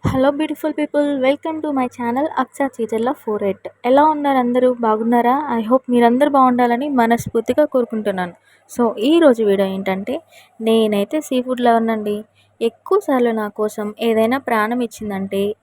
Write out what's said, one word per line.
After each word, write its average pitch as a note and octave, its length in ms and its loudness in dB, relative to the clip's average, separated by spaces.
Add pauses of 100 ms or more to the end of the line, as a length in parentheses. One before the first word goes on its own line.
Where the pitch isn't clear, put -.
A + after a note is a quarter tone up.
(180)
Hello C4 200 4
beautiful D#4 400 -4
people, D4 300 0 (180)
welcome D4 380 -2
to D#4 60 -4 (100)
my B3+ 40 0 (120)
channel B3 320 -2 (160)
అక్షా C#4 220 -4 (100)
చీజల్ల A3+ 340 -2 (140)
ఫోర్ G#3 240 -4
ఎయిట్. F#3+ 200 -6 (220)
ఎలా C#4 140 6 (100)
ఉన్నారు C#4+ 300 0
అందరూ? B3 260 2 (160)
బాగున్నారా? A#3 480 2 (240)
I A#3 100 -2
hope C4 160 2 (100)
మీరందరూ A#3+ 440 4
బాగుండాలని B3 500 2 (120)
మనస్ఫూర్తిగా A#3 760 0
కోరుకుంటున్నాను. G#3 600 -2 (420)
So, B3 80 0 (260)
ఈ - 20 4 (120)
రోజు A#3+ 260 6
వీడియో G3 260 2
ఏంటంటే, F#3+ 400 -4 (520)
నేనైతే A3 600 0
సీ C4 100 -2 (100)
ఫుడ్ B3 200 -4
లవర్‌నండి. A3+ 480 0 (540)
ఎక్కువసార్లు B3+ 720 0
నా G#3 60 -4 (120)
కోసం G#3+ 340 -6 (140)
ఏదైనా A3+ 400 0
ప్రాణం A#3 400 -2
ఇచ్చిందంటే G3 560 -6 (200)